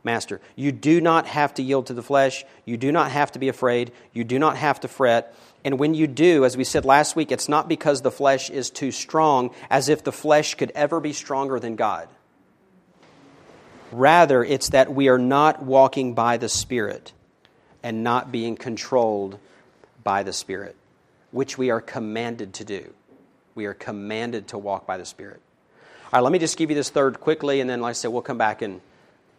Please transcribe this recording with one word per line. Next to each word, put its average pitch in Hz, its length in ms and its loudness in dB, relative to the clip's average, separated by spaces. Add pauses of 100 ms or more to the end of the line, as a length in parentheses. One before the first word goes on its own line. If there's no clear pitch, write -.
master. 113 360 -4 (140)
You 139 160 -2
do 139 300 4
not 165 260 4
have 147 280 0
to 135 80 -2
yield 131 240 -2
to 131 80 -10
the 120 80 -8
flesh. 135 420 2 (220)
You 120 100 -6
do 135 160 -2
not 151 180 2
have 143 220 0
to 135 60 -14
be 135 100 -2
afraid. 120 420 0 (220)
You 117 100 -6
do 123 160 -2
not 143 200 2
have 139 220 0
to 127 80 -8
fret. 117 460 2 (300)
And 135 140 -2
when 151 160 2
you 156 120 2
do, 143 380 4
as 120 120 2
we 131 80 -2
said 139 200 -2
last 143 320 4
week, 156 160 -2
it's - 160 -4
not 151 200 0
because 147 340 0
the 131 80 2
flesh 135 400 0
is 127 180 -6
too 131 240 -8
strong, 143 580 2 (200)
as 131 180 2
if 147 160 0
the 135 80 -2
flesh 151 420 2
could 135 200 -4
ever 147 260 0
be 147 140 -6
stronger 135 440 -4
than 117 160 -6
God. 98 340 -4 (1800)
Rather, 139 540 6
it's 131 260 -2
that 135 220 4
we 135 160 2
are 127 100 6
not 143 440 2
walking 131 520 2
by 117 220 2
the 110 140 -6
Spirit - 640 -6 (680)
and 113 220 -6
not 123 260 0
being 117 260 -6
controlled 107 800 -2 (640)
by 101 200 0
the 95 120 -8
Spirit, - 420 -10 (540)
which 135 260 -6
we 127 140 0
are 113 100 0
commanded 113 760 -8
to 107 100 -14
do. 95 280 -12 (640)
We 110 100 -10
are 101 100 -8
commanded 110 760 -8
to 113 100 -12
walk 101 280 -6
by 95 120 -6
the 87 80 -14
Spirit. - 340 -20 (720)
All 127 60 4
right, - 20 6
let 127 120 4
me 185 60 2
just 160 200 -2
give 160 120 -2
you 151 60 0
this 143 140 -4
third 135 300 0
quickly, 143 400 0
and 127 100 -2
then, 123 100 -4
like 117 100 -4
I - 40 -8
said, - 140 -6
we'll 120 140 -4
come 123 160 -8
back 107 220 0
and, 98 220 -10 (560)